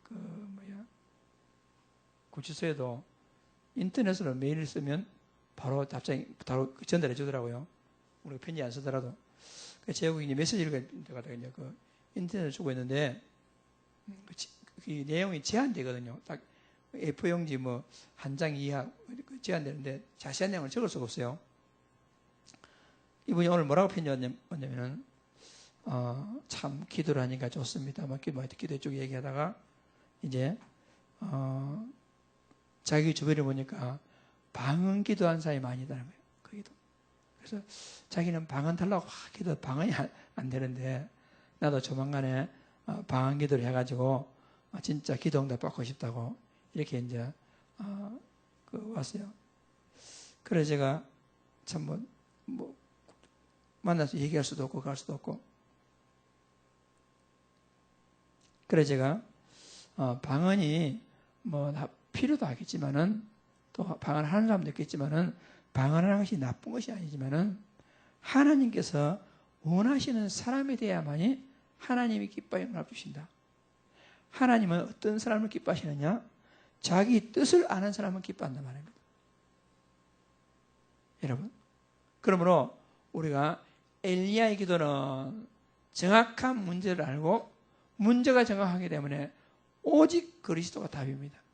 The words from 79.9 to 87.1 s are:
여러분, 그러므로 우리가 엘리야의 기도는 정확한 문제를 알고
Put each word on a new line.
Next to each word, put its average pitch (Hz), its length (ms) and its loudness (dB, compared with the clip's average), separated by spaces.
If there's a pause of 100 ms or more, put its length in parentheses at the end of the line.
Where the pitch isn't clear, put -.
여러분, 143 280 -4 (680)
그러므로 175 540 6 (380)
우리가 151 500 0 (420)
엘리야의 202 520 4
기도는 147 920 0 (460)
정확한 226 720 4
문제를 180 400 -2
알고 156 480 0 (440)